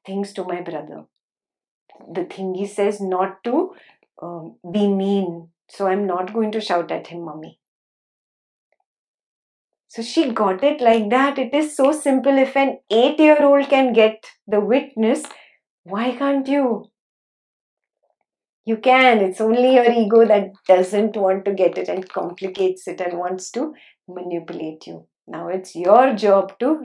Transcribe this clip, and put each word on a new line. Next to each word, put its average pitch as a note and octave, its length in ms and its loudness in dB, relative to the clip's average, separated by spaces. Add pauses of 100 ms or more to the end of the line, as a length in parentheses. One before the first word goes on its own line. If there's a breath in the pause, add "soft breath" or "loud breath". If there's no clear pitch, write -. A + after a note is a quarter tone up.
things G3 280 -8
to F#3 100 -8
my F3+ 180 -8
brother. D#3+ 440 -12 (1040)
The F3+ 140 -6
thingy F#3+ 420 -8
says G3+ 320 -2
not F#3+ 460 -4
to, D4+ 280 -2 (480 loud breath)
um, E3+ 360 -16 (120)
be G3+ 180 0
mean. G3 600 -2 (200)
So G3 180 -4
I'm G3+ 180 0
not F#3 280 -2
going A3 200 -2
to A3 60 -6
shout F3 320 -4
at - 160 -8
him, E3+ 160 -12
Mummy." D#3 360 -16 (2250)
So - 120 -12
she C4 300 -2
got F#3+ 340 -2
it D4 160 0
like A3+ 300 2
that. C4+ 280 2
It B3 140 -6
is D4+ 220 -2
so C#4 180 4
simple. C4+ 440 2
If C4 200 2
an C4+ 220 0 (120)
eight-year-old C#4+ 760 4
can C4 240 4
get A3 320 2 (200)
the G3+ 140 0
witness, A3 640 0 (600 loud breath)
why A3 340 -6
can't C#4 280 -2
you? C4 420 -2 (1800)
You A3 120 -2
can. B3+ 420 4
It's F#3 200 -2
only B3 360 4
your A#3+ 140 6
ego A3+ 360 4
that G3+ 260 2 (160)
doesn't G3+ 480 2
want F#3+ 300 0
to G3 80 -2
get F3+ 240 0
it F#3 100 -8
and F#3 220 -6
complicates F#3 760 -6
it F3+ 140 -10
and F3 180 -6
wants F3+ 340 -8
to D4 220 -6 (360 loud breath)
manipulate E3+ 760 -10
you. E3 200 -18 (180)
Now E3 220 -14
it's F#3 260 -8
your A3 400 4
job G3 460 0
to D4+ 260 -2